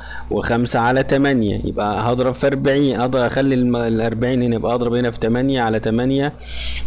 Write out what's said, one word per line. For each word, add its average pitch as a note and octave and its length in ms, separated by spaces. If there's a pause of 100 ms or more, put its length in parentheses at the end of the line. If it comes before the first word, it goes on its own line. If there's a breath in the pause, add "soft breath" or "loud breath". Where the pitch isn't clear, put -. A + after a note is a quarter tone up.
(300 loud breath)
وخمسة A#2 480
على B2+ 240
تمانية، C3 640
يبقى G#2 480
هضرب B2+ 220
في C#3 120
أربعين، C#3 540
أضرب B2+ 220
أخلي C3+ 320
الم-، B2 220
الأربعين A#2 680
هنا، A#2+ 140
يبقى A#2 180
أضرب A#2+ 200
هنا B2 160
في A#2 80
تمانية B2 440
على A2 180
تمانية، C3 520 (540 loud breath)